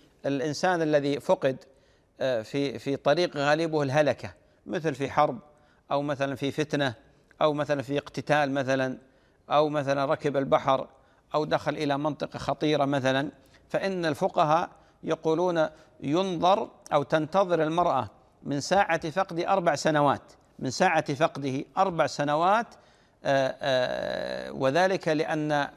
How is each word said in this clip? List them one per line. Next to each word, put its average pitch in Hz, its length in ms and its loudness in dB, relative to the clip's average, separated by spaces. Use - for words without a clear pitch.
للإنسان 151 560 0
الذي 143 380 0
فقد، - 440 -2
آه، 127 220 -2
في، 135 380 -4
في 139 160 -4
طريق 151 420 0
غالبه 151 460 2
الهلكة، 131 500 0
مثل 160 300 -4
في 139 140 -4
حرب، 147 300 2
أو 143 100 0
مثلا 139 340 -4
في 139 160 -2
فتنة، 143 420 -2
أو 151 120 4
مثلا 143 280 -2
في 135 160 -4
اقتتال 143 540 -2
مثلا، 131 460 -2
أو 147 200 4
مثلا 139 360 -2
ركب 143 320 -2
البحر، 139 500 2
أو 151 100 0
دخل 151 280 -2
إلى 143 240 -2
منطقة 143 420 -6
خطيرة 143 460 0
مثلا، 135 460 0
فإن 185 360 -4
الفقهاء 160 640 0
يقولون 160 640 0
ينظر 180 680 2
أو 147 100 2
تنتظر 160 600 2
المرأة 156 460 0
من 143 160 -4
ساعة 170 500 0
فقد 175 300 -2
أربع 175 360 2
سنوات، 147 580 2
من 139 100 -4
ساعة 160 440 2
فقده 139 520 -2
أربع 170 300 2
سنوات، 165 600 0
آه، 135 360 2
آه، 65 920 -2
وذلك 165 560 2
لأن 151 680 0